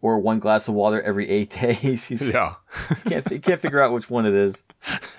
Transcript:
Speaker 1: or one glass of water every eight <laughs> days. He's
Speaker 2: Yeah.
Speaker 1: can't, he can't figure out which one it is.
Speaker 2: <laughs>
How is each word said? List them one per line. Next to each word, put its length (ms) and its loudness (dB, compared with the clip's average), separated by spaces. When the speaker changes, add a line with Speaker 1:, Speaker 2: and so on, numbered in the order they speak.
Speaker 1:
or 200 2
one 180 0
glass 300 2
of 60 -2
water 280 2
every 260 -2
eight 220 0
<laughs> 100 -12
days. 460 0
He's 160 -6
Speaker 2:
Yeah. 320 0
Speaker 1:
can't, 220 -2
he 100 -4
can't 220 0
figure 220 2
out 100 4
which 160 -2
one 160 0
it 100 4
is. 340 2
Speaker 2:
<laughs> 40 -20